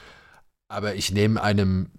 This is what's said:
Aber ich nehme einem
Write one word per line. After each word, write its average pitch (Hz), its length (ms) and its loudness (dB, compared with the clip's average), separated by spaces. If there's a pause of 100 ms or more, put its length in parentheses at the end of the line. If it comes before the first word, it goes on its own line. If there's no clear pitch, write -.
(680)
Aber 101 280 -6
ich 98 160 -6
nehme 107 320 2
einem 95 560 2